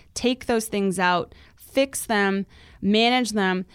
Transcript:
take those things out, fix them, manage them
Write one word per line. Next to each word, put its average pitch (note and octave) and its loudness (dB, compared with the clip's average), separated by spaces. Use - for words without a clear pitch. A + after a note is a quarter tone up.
take B3 -2
those A3+ -2
things G3 -2
out, F3+ 0
fix - -2
them, G3 0
manage A3+ 2
them F#3 -2